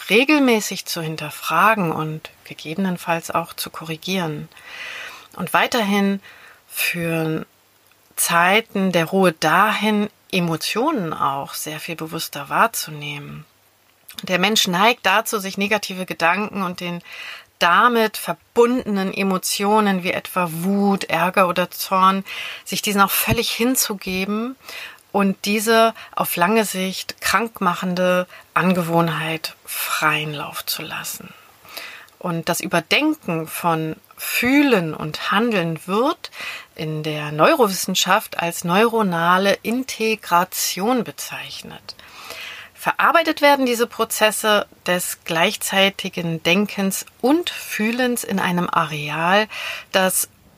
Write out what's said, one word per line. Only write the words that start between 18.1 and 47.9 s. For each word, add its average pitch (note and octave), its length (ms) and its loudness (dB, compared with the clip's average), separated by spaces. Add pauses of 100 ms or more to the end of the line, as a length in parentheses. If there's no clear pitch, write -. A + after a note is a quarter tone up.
verbundenen G#3 960 0
Emotionen G3 920 2
wie F3+ 80 -2
etwa - 400 -4
Wut, G3 520 2
Ärger F3+ 440 2
oder F3 220 -2
Zorn, F#3+ 540 2 (400)
sich - 180 -6
diesen G3+ 180 2
auch G3 100 4
völlig A3 400 0
hinzugeben G#3+ 1040 -2 (560)
und G3 360 2
diese A3+ 480 4 (200)
auf - 220 -2
lange G3+ 280 4
Sicht F#3 560 -6
krankmachende F3+ 1080 0 (260)
Angewohnheit E3 1120 0
freien D3+ 680 -2
Lauf D3 320 -10
zu - 180 -6
lassen. - 520 -12 (840)
Und E3 300 -4
das F3 120 -2
Überdenken F#3 840 0
von D#3+ 500 -2 (200)
Fühlen A#3+ 800 2
und - 360 -6
Handeln G3 560 0
wird A#3+ 440 -2 (440)
in D#3 280 -6
der D3+ 300 -6
Neurowissenschaft F#3+ 1080 2
als E3+ 260 -4
neuronale F#3+ 960 2
Integration A3 1400 0
bezeichnet. - 920 -14 (800)
Verarbeitet D#4 680 2
werden C#4+ 240 6
diese A#3+ 200 0
Prozesse G#3+ 800 0 (200)
des F3+ 380 -2
gleichzeitigen F3+ 1160 0
Denkens G3 640 0 (160)
und D#4 300 2
Fühlens A#3+ 760 -2